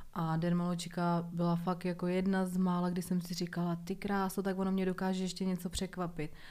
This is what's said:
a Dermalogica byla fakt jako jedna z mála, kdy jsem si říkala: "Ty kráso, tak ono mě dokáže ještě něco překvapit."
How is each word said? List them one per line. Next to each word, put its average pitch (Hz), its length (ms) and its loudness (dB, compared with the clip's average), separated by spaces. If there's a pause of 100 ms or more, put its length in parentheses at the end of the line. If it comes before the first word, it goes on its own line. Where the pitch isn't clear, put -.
(120)
a 160 240 0
Dermalogica 175 960 0
byla 170 240 2
fakt 175 280 -2
jako 180 220 -2
jedna 185 400 2
z 180 100 -2
mála, 180 340 4
kdy 175 120 0
jsem 180 180 0
si 175 140 -4
říkala: 175 420 0
"Ty 190 200 -6
kráso, 196 460 0
tak 190 160 0
ono 190 140 2
mě 190 140 2
dokáže 185 380 0
ještě 180 200 -4
něco 185 260 -2
překvapit." 175 600 -2 (200)